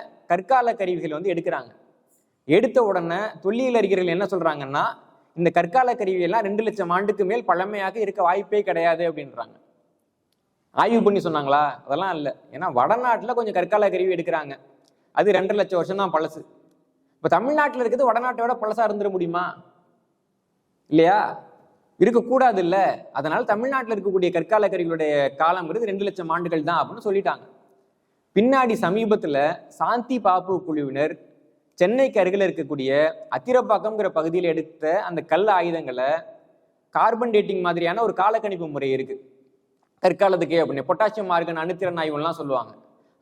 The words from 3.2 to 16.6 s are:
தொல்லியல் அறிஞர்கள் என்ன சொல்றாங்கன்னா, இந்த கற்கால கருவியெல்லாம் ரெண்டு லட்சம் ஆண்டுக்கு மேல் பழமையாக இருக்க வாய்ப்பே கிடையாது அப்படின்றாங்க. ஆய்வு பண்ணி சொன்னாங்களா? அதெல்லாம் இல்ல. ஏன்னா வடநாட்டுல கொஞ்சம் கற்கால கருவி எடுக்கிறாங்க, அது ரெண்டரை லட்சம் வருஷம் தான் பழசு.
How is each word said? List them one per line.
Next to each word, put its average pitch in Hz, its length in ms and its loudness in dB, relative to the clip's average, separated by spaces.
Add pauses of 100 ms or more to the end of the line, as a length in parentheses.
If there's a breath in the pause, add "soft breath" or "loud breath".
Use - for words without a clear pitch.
தொல்லியல் 240 360 2
அறிஞர்கள் 185 360 2
என்ன 196 160 -2
சொல்றாங்கன்னா, 151 520 -2 (520)
இந்த 170 120 2 (100)
கற்கால 240 420 2
கருவியெல்லாம் 190 480 0
ரெண்டு 208 180 -2
லட்சம் 190 300 -2
ஆண்டுக்கு 202 340 0
மேல் 233 200 -2
பழமையாக 190 540 -4
இருக்க 196 240 -4
வாய்ப்பே 202 400 0
கிடையாது 165 400 0
அப்படின்றாங்க. 131 480 -10 (1200)
ஆய்வு 220 300 4
பண்ணி 196 200 2
சொன்னாங்களா? 147 360 2 (220)
அதெல்லாம் 170 320 -2
இல்ல. 147 120 -4 (260)
ஏன்னா 135 120 -6 (100)
வடநாட்டுல 220 600 2
கொஞ்சம் 214 180 -2
கற்கால 196 380 2
கருவி 185 220 0
எடுக்கிறாங்க, 160 380 -4 (640)
அது 185 180 4
ரெண்டரை 190 240 0
லட்சம் 185 200 0
வருஷம் 190 220 -2
தான் 180 120 -2
பழசு. 156 260 -4 (760)